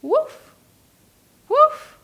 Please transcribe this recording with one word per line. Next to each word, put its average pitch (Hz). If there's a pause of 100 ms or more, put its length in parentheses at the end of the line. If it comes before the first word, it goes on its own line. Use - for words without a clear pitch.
Woof, 554 (920)
woof. 622